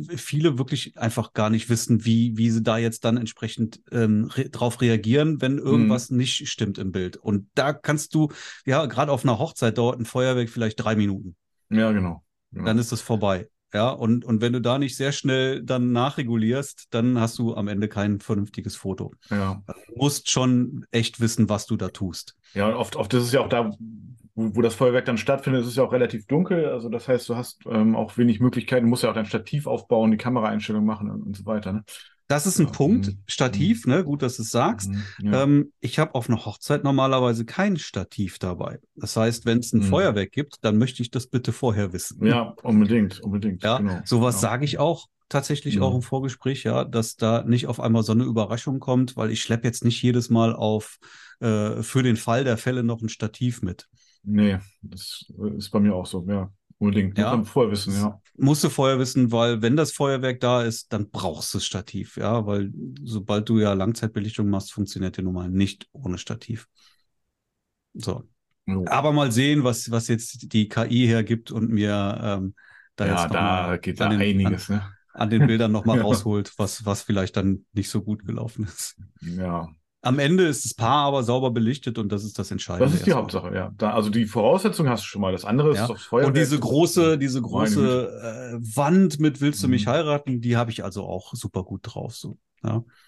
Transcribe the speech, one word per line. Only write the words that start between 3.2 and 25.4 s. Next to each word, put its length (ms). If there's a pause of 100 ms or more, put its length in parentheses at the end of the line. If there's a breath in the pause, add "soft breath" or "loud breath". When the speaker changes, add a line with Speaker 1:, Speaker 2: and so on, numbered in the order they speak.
Speaker 1:
ähm, 340
re-, 240
drauf 300
reagieren, 600
wenn 180
Speaker 2:
Mhm. 60
Speaker 1:
irgendwas 460
nicht 380
stimmt 300
im 140
Bild. 240
Und 380
da 180
kannst 420
du, 160 (360 loud breath)
ja, 200
gerade 260
auf 120
einer 140
Hochzeit 400
dauert 220
ein 60
Feuerwerk 440
vielleicht 320
drei 140
Minuten. 400 (340)
Speaker 2:
Ja, 220
genau. 320 (280)
Genau. 140
Speaker 1:
Dann 120
ist 140
es 80
vorbei. 480 (240)
Ja, 180
und, 340
und 160
wenn 120
du 80
da 180
nicht 180
sehr 140
schnell 540
dann 260
nachregulierst, 1000
dann 300
hast 200
du 140
am 120
Ende 220
kein 320
vernünftiges 560
Foto. 360 (180)
Speaker 2:
Ja. 360
Speaker 1:
Du 60 (240)
musst 340
schon 640
echt 280
wissen, 280
was 180
du 100
da 120
tust. 480 (160 soft breath)
Speaker 2:
Ja, 160
und 60
oft, 200
oft 200
ist 100
es 80
ja 80
auch 80
da, 240 (640)
wo, 200
wo 60
das 140
Feuerwerk 300
dann 120
stattfindet, 440